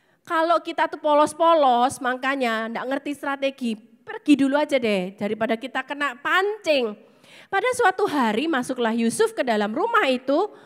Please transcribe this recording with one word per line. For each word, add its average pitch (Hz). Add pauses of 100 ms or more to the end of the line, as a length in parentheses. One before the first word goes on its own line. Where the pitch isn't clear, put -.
(260)
Kalau 330
kita 330
tuh 339
polos-polos, 294
makanya 254
nggak 226
ngerti 277
strategi, 269
pergi -
dulu 269
aja 294
deh, 196
daripada 214
kita 247
kena 277
pancing. 320 (480)
Pada 392
suatu 392
hari 262
masuklah 247
Yusuf 233
ke 311
dalam 214
rumah 403
itu 285 (160)